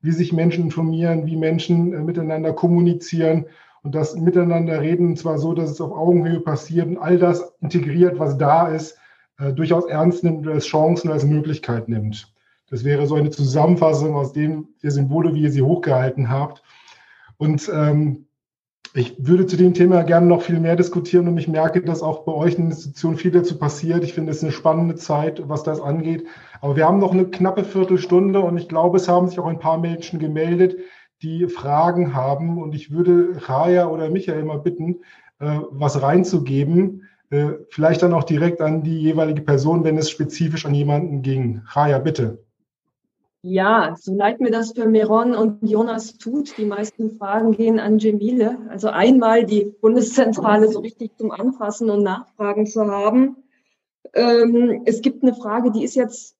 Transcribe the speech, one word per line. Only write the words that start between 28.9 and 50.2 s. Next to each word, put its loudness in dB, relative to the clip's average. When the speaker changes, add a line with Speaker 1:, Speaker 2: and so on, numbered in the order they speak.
Speaker 1:
es 0
haben 4
sich -6
auch -6
ein -6
paar 0
Menschen -6
gemeldet, 0
die -4
Fragen 0
haben. -4
Und -8
ich -10
würde 2
Raya 0
oder -4
Michael -4
mal -6
bitten, -6
äh, -4
was -2
reinzugeben. 0
Äh, 0
vielleicht 2
dann 4
auch 0
direkt 0
an -2
die -4
jeweilige 0
Person, 2
wenn 2
es -2
spezifisch -6
an -2
jemanden -2
ging. -4
Raya, 0
bitte. -4
Speaker 2:
Ja, 0
so -8
leid 0
mir 2
das -2
für -2
Meron 2
und -2
Jonas -2
tut, -8
die -4
meisten -6
Fragen -2
gehen 2
an 2
Cemile. 0
Also -6
einmal 4
die 0
Bundeszentrale 2